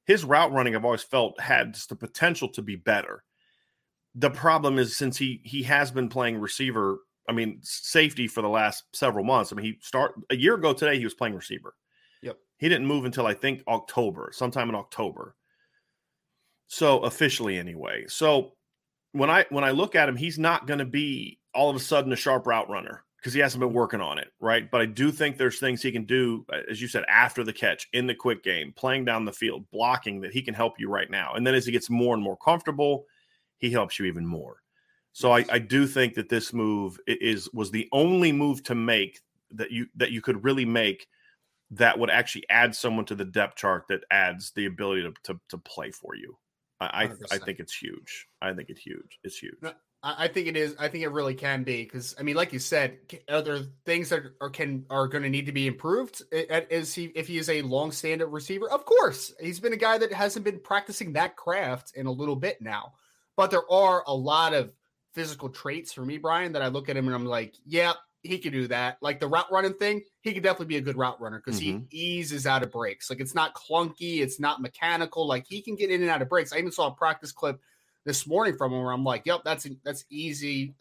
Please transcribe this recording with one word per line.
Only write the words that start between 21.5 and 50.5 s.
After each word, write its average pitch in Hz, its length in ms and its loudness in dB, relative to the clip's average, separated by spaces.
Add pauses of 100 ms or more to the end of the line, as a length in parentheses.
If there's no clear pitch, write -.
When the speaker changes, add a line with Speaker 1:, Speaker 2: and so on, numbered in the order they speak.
Speaker 1:
all 147 160 4
of 139 60 -2
a 127 40 -4
sudden 131 340 2
a 117 40 0
sharp 127 300 2
route 113 220 2
runner - 340 -8 (200)
'cause 120 100 -6
he 139 60 2
hasn't 127 200 4
been 123 140 2
working 117 280 2
on 76 180 -4
it, - 200 -10
right? 110 300 2
But 120 120 4
I 113 40 4
do 120 260 2
think 147 260 0
there's 127 220 2
things 127 220 0
he 131 100 0
can 113 140 -4
do, 120 480 2
uh, 76 60 -2 (100)
as 107 120 -6
you 123 60 -8
said, - 220 -2
after 120 340 4
the 107 100 -4
catch, - 380 -2
in 127 160 0
the 120 80 -2
quick 117 280 0
game, 82 280 -2
playing 131 340 -2
down 113 200 0
the 101 80 -6
field, 101 380 -4
blocking, 110 500 0
that 95 100 -8
he 131 100 -4
can 123 120 -8
help 113 260 0
you 107 100 -6
right 95 200 -2
now. 85 240 -2
And 120 120 0
then 131 100 4
as 127 100 2
he 120 60 -2
gets 120 180 0
more 120 240 2
and 107 100 0
more 95 140 -4
comfortable, 147 680 2 (520)
he 120 140 0
helps 107 260 0
you 98 80 -2
even 85 220 -2
more. 76 340 -8 (520)
So 123 180 4
I, 120 80 8
Speaker 2:
Yes. 120 100 -2
Speaker 1:
I 117 100 4
do 127 280 2
think 131 280 2
that 110 120 -4
this 113 240 0
move 104 560 -2
i-, 120 140 0
is, 104 320 -2
was 107 180 -6
the 110 220 -4
only 165 400 6
move 143 300 0
to 123 120 -4
make 113 460 0 (300)
that 107 200 -6
you, 120 240 -6
that 120 160 0
you 117 100 -4
could 107 220 -2
really 135 220 2
make 113 420 2 (640)
that 113 260 6
would 113 120 0
actually 110 400 0
add 113 260 6
someone 110 300 -2
to 107 100 -6
the 101 80 -4
depth 98 320 0
chart 92 320 0
that 98 240 -2
adds 92 400 2
the 104 140 -4
ability 95 380 -2
to, 82 100 -8 (100)
to, 90 240 -8
to 92 100 -14
play - 320 -12
for - 260 -14
you. - 220 -16 (440)
I, 95 40 -2
I, - 20 -2
I 107 200 0
Speaker 2:
Hundred 107 140 -8
percent. 98 240 -4
Speaker 1:
think 95 140 -6
it's - 160 -12
huge. - 520 -12 (140)
I 95 120 -2
think 82 160 -12
it's - 120 -16
huge. - 420 -16
It's - 140 -12
huge. - 240 -14
Speaker 2:
No, 160 100 -10 (320)
I, 147 220 -4
I - 20 2
think 170 200 -2
it 160 100 -4